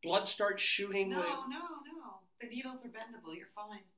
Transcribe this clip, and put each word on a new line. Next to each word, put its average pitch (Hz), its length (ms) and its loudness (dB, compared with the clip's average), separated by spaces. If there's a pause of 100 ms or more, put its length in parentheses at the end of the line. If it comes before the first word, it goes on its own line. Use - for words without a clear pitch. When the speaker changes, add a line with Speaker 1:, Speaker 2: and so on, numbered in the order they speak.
Speaker 1:
blood 190 240 6
start 202 320 4
shooting 196 520 4
Speaker 2:
No, 185 80 2
Speaker 1:
when 170 80 4 (220)
Speaker 2:
no, 262 100 -4 (260)
no. 302 340 -12 (220)
The 240 60 -8
needles 254 380 -6
are 240 40 -8
bendable. 220 460 -10
You're 185 200 -12
fine. 208 280 -10 (140)